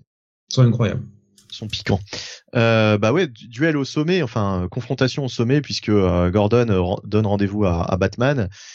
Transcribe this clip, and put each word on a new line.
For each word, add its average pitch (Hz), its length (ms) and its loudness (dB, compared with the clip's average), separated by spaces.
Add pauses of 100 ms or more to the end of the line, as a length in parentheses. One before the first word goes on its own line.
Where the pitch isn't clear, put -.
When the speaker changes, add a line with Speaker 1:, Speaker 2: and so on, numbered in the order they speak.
(500)
Speaker 1:
sont - 120 2
incroyables. 117 440 2 (440)
Speaker 2:
sont - 180 -12
piquants. - 320 -2 (560)
Euh, 113 420 4
bah 110 160 2
ouais, - 140 0
du-, 110 200 -20
duel 147 300 -2
au 139 80 -2
sommet, 160 360 0
enfin, 98 420 -2
euh, 90 40 -4
confrontation 131 580 -2
au 120 40 -6
sommet, 127 320 0
puisque, - 280 -6
euh, 90 400 4
Gordon, 107 400 2
euh, 95 120 2
ren-, 92 240 -2
donne 107 200 0
rendez-vous 101 400 0
à, 87 260 0
à 92 60 0
Batman, 107 520 0 (260)